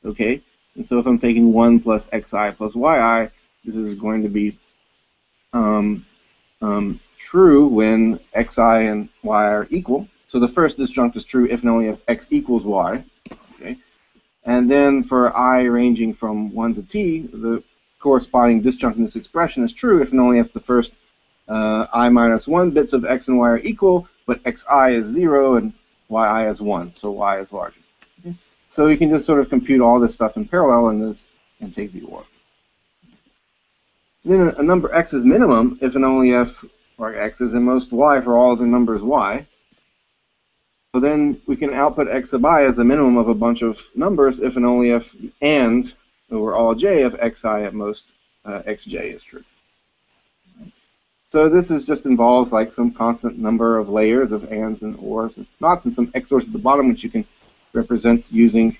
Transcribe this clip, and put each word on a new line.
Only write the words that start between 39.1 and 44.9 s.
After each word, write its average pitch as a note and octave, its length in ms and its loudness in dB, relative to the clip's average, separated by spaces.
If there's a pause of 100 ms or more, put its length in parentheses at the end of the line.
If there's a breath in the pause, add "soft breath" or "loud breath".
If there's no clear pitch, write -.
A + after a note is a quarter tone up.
So B2+ 60 0
then D3 460 0
we C3+ 100 -4
can C#3+ 160 -4
output C#3+ 360 0
x B2+ 220 -6
sub B2+ 140 -2
I D3+ 200 4
as B2 120 2
the A#2+ 80 2
minimum C3 320 4
of A2+ 120 0
a A#2 60 2
bunch A#2 280 -2
of A2+ 200 -4 (120)
numbers C#3+ 440 0
if B2+ 180 -4
and B2 100 0
only B2 240 2